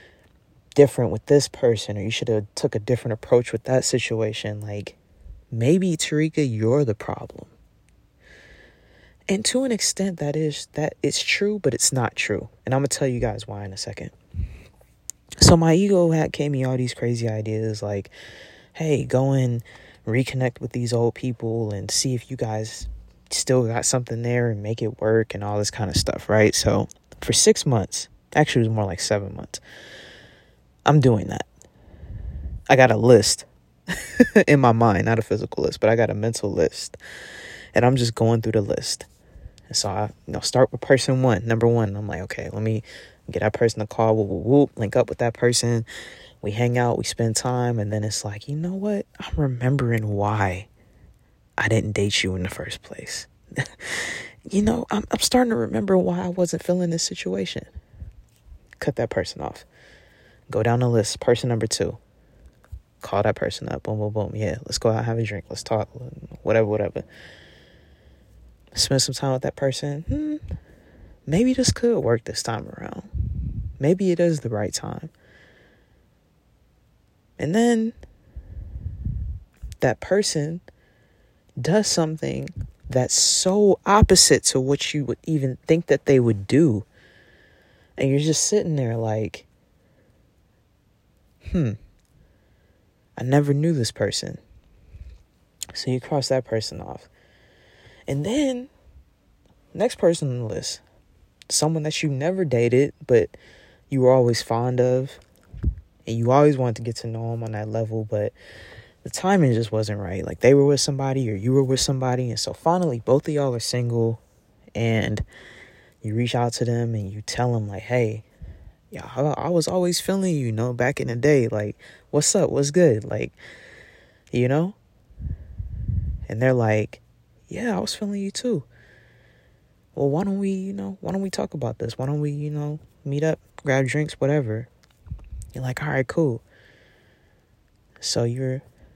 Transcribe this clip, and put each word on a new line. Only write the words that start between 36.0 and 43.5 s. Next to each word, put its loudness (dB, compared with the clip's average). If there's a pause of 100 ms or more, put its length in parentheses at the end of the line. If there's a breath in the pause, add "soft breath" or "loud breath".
a -4
mental -4
list. -2 (760 loud breath)
And 6
I'm 6
just 0
going 2
through -2
the 2
list. -4 (640 soft breath)
And -6
so -2
I, -2 (160)
you -10
know, -4
start 2
with -8
person 2
one, 2
number 2
one. 2
I'm -8
like, -8
"Okay, -8
let -6
me -2 (480 loud breath)
get -4
that 0